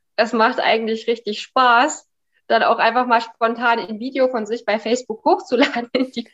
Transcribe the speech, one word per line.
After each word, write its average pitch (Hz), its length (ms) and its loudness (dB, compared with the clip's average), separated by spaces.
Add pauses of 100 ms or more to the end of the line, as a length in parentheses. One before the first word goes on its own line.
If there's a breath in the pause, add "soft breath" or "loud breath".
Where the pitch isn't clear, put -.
(160)
Es 226 180 2
macht 233 260 2
eigentlich 220 480 -2
richtig 233 340 -4
Spaß, 254 680 2 (400)
dann 226 160 2
auch 226 160 2
einfach 233 260 2
mal 233 160 2
spontan 233 580 -2
ein 208 200 -10
Video 262 300 0
von 226 180 -4
sich 233 180 -6
bei 214 140 0
Facebook 226 460 -4
hochzuladen 277 680 0
in 262 180 -2
die 233 220 -12